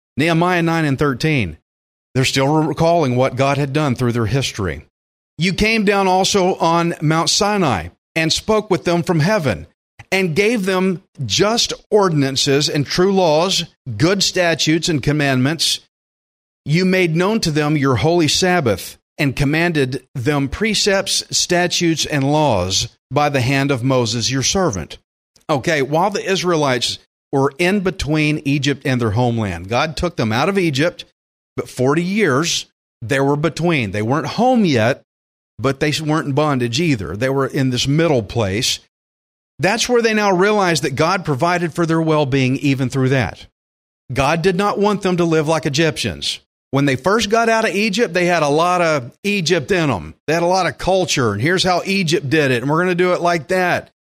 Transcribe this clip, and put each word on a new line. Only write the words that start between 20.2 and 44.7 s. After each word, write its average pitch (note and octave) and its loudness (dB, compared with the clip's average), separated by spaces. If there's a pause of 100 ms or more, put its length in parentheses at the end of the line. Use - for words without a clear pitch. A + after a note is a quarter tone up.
precepts, G3 -2
statutes, F3 0
and C#3 0
laws A#2 0 (240)
by D3 0
the C3+ 0
hand C#3 0
of B2 -2
Moses, A#2+ 0
your C3 -2
servant." C3 -2 (500)
Okay, D3 0
while D#3+ 0
the F3+ -6
Israelites D3+ 0 (340)
were C#3 0
in F#3 0
between D#3 -2
Egypt C#3 -2
and C3 0
their A2+ 0
homeland, G#2 -2
God C#3+ -2
took F3 -4
them A2+ 0
out C3+ 0
of G3 -2
Egypt, E3 -2 (500)
but - -8
forty C#3+ 0
years F3 0 (380)
they C3+ -2
were C#3 2
between. D3+ 0
They G#2 -4
weren't C3 0
home A#3 2
yet, B2 2 (560)
but C3+ -2
they D3+ 0 (140)
weren't D3+ 0
in C#3 -2
bondage C3 0
either. G#2 -2
They C3 -2
were C3+ 0
in C3 0
this B2 -2
middle D3+ 2
place. G2+ -2 (760)
That's G#3 -2
where A#3+ 2
they A3 2
now G#3 2
realized F#3 2
that C#3 -2
God D#3+ 0
provided E3 0
for E3+ 0
their E3 0
well-being C#3 2
even C3+ 0
through C3 0
that. B2+ -2 (640)
God D3+ 0
did F#3+ 2
not G3+ 0